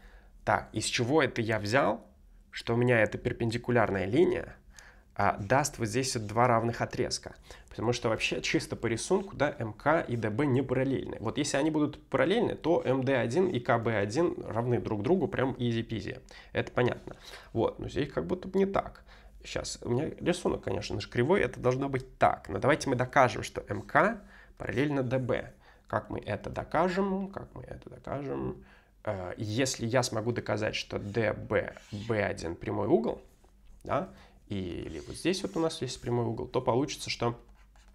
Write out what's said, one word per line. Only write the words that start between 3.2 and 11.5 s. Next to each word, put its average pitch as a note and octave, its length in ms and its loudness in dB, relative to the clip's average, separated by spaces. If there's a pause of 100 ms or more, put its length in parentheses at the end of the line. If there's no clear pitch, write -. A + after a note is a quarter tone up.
линия, B2 500 2 (580)
а, G2+ 240 2
даст B2+ 400 2
вот A2+ 100 0
здесь C3 280 -2
вот G#2+ 100 -4
два A#2 220 4
равных A#2 320 2
отрезка? - 540 -4 (340)
Потому A2 240 -2
что A#2+ 160 0
вообще A2+ 320 0
чисто - 340 -2
по A#2 120 -4
рисунку, F3+ 500 0
да, C#3 220 0
М A2 160 -6
К D#3 260 2
и A#2 160 -4
Д A2 140 0
Б C3 160 2
не C3 160 4
параллельны. B2+ 580 0
Вот A2 180 -4
если D3 200 0